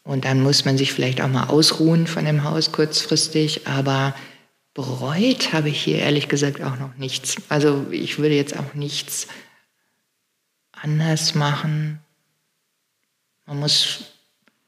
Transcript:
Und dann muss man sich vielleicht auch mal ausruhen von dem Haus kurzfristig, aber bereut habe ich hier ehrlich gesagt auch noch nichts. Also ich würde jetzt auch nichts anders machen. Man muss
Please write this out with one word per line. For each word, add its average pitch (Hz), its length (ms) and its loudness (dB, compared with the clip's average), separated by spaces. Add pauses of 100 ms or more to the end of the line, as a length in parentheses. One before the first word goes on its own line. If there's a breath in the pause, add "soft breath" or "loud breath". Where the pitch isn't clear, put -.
Und 135 220 -2
dann 131 160 2
muss 139 240 4
man 135 120 4
sich 135 140 2
vielleicht 127 300 0
auch 143 80 0
mal 123 180 0
ausruhen 160 600 4
von 160 180 -2
dem 151 180 2
Haus 156 280 0
kurzfristig, 156 960 0
aber 135 480 0 (580 loud breath)
bereut 143 800 0
habe 151 160 2
ich 143 120 -2
hier 151 180 2
ehrlich 143 300 0
gesagt 143 320 0
auch 131 180 -4
noch 131 180 -10
nichts. - 400 -6 (120)
Also 143 420 2
ich - 280 -4
würde 151 160 4
jetzt 139 220 0
auch 135 160 -8
nichts - 540 -6 (1400 loud breath)
anders 156 640 0
machen. 151 640 0 (1500)
Man 143 140 -8
muss - 520 -2 (560)